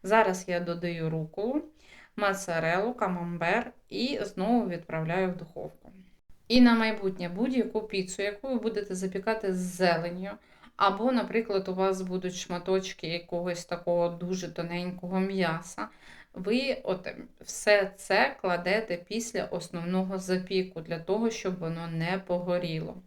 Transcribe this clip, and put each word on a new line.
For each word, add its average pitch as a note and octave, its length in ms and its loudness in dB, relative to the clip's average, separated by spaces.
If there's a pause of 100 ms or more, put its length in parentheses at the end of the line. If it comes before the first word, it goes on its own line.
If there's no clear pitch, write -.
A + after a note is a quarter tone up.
Зараз G3 440 4
я F3 120 0
додаю E3+ 500 -2
руколу, G3 540 -2 (520)
моцарелу, F#3 760 0
камамбер F3+ 800 0 (180)
і B3 340 -2
знову G3+ 460 2
відправляю E3+ 640 -2
в F3 60 -6
духовку. - 540 -12 (560)
І B3 140 8
на A#3+ 140 10
майбутнє G3 540 0
будь-яку A3 520 0
піцу, F#3+ 400 -4
яку G3+ 260 -4
ви C4 80 0
будете G#3 400 -2
запікати G3 580 -2
з F#3 40 0
зеленню, F3+ 760 0 (480)
або, G3 320 4
наприклад, G#3+ 580 0
у F#3+ 40 -2
вас F#3+ 280 2
будуть F#3 340 -4
шматочки F#3+ 720 -2
якогось E3+ 580 -4
такого F3 440 2
дуже F3 440 -4
тоненького F3+ 680 -4
м'яса, F#3+ 680 0 (460)
ви B3 500 0
от F#3 240 -4 (340)
все G3+ 560 4
це B3 440 2
кладете F3+ 560 0
після G#3 480 -4
основного F3+ 720 -2
запіку, F#3 640 -2
для E3 180 -6
того, A3 300 2
щоб F#3 300 -4
воно E3 280 -4
не E3+ 400 0
погоріло. F3 680 -2 (120)